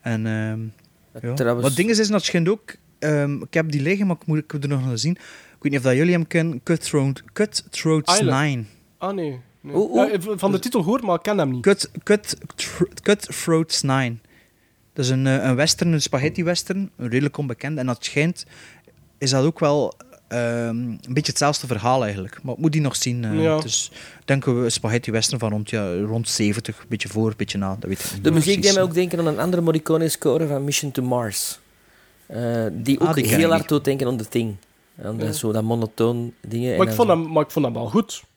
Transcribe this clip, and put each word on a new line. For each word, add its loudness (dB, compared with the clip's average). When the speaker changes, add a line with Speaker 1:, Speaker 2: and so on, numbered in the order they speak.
Speaker 1:
En, -2
ehm, -4
ja. -4
Speaker 2:
Trouwens 2
Speaker 1:
Maar 4
het -4
ding 2
is, 4
is 2
dat 0
schijnt 0
ook, -4
ehm, 0
ik -14
heb 2
die 0
liggen, 0
maar 2
ik -10
moet, 2
ik -6
moet -4
er -4
nog 0
naar -2
zien. 0
Ik -4
weet 0
niet 0
of 0
dat 6
jullie 4
hem 2
kennen, 0
Cutthroat, 0
Cutthroat 0
Speaker 3:
Island. 4
Speaker 1:
Nine. -2
Speaker 3:
Ah, -4
nee. -4
Nee. -12
Speaker 2:
Hoe, 2
hoe? 4
Speaker 3:
Ja, 0
v-, -8
van 2
de 2
titel 0
hoor, 0
maar 2
ik -2
ken 0
hem 2
niet. -4
Speaker 1:
Cut, 2
Cut, 0
Tr-, -4
Cutthroat 0
Nine. 2
Dat -2
is 2
een, 2
eh, 2
een 4
western, 2
een 2
spaghetti -2
western, -2
een -6
redelijk 0
onbekend. -6
En -2
dat -4
schijnt... -2
Is -2
dat 4
ook 0
wel, 2
ehm, -2
een -6
beetje -2
hetzelfde -2
verhaal 0
eigenlijk. -6
Maar -6
ik -10
moet 2
die 2
nog 0
zien. -2
Eh, 0
Speaker 3:
Ja. 2
Speaker 1:
dus -4
ik -20
denk 2
een 2
spaghetti -2
western 0
van 0
rond, -4
ja, -2
rond -2
zeventig, -2
een -20
beetje -4
voor, 0
een -2
beetje -4
na. -2
Dat -8
weet -4
ik -6
niet -8
Speaker 2:
De 6
muziek 4
Speaker 1:
precies, 2
Speaker 2:
deed 6
mij 4
Speaker 1:
hè. 2
Speaker 2:
ook -4
denken 0
aan 0
een 0
andere 2
Morricone-score 2
van -2
Mission -2
to -2
Mars. -2
Eh, -2
die 0
Speaker 1:
Ah, 2
Speaker 2:
ook 2
Speaker 1:
die 0
ken 2
Speaker 2:
heel 4
Speaker 1:
ik 4
Speaker 2:
hard 4
Speaker 1:
niet. -10
Speaker 2:
doet 2
denken 0
aan 0
The -6
Thing. 0
Aan -6
de, -4
Speaker 3:
Ja. -2
Speaker 2:
zo -2
dat 0
monotoon 0
dingen -2
Speaker 3:
Maar 0
Speaker 2:
en 2
Speaker 3:
ik 6
Speaker 2:
dan -2
Speaker 3:
vond 4
Speaker 2:
zo. 6
Speaker 3:
hem, -6
maar 2
ik -4
vond 0
hem -2
wel -4
goed. -2